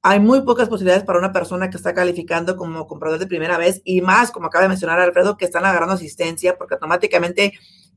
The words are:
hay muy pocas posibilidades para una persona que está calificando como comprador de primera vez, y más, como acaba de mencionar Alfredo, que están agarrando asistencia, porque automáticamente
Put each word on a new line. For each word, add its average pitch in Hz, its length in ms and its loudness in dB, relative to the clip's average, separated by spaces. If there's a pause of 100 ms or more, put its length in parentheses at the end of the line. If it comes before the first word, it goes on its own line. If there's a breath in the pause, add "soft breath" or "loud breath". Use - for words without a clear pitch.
hay 196 140 4
muy 240 240 6
pocas 240 260 2
posibilidades 190 360 2
para 175 160 2
una 185 120 -2
persona 185 380 -4
que 185 60 -14
está 175 180 -6
calificando 175 600 -2
como 160 320 -10
comprador 156 320 -6
de 190 80 -6
primera 170 280 -2
vez, 180 280 0
y 185 160 0
más, 208 320 2
como 175 160 -10
acaba 175 160 4
de 190 60 2
mencionar 175 280 -2
Alfredo, 180 380 2
que - 80 -6
están 175 200 -2
agarrando 185 300 0
asistencia, 170 640 -4
porque - 160 -8
automáticamente 180 760 -2 (440 soft breath)